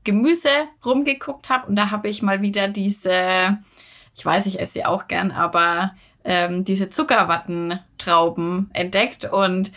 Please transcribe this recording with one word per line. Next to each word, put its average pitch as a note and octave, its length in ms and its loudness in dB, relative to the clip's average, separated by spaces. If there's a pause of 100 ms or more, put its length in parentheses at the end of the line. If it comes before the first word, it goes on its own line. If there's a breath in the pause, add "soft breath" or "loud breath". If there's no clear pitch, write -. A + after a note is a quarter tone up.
Gemüse C#4 460 2 (340)
rumgeguckt C4+ 640 -2
hab B3+ 200 -2
und G3+ 80 0
da G#3 140 2
hab G#3 160 -4
ich G#3 160 -6
mal G3 200 0
wieder G3+ 260 0
diese, F#3 880 2 (560 loud breath)
ich - 100 -14
weiß, F3+ 220 2
ich F#3+ 140 -4
esse - 140 -8
sie - 100 -4
auch - 240 -2
gern, F3 220 -2
aber, E3+ 640 0 (280 soft breath)
ähm, F3+ 420 0
diese F#3+ 260 0
Zuckerwattentrauben E3+ 1800 0
entdeckt F#3+ 500 -2
und F#3+ 520 0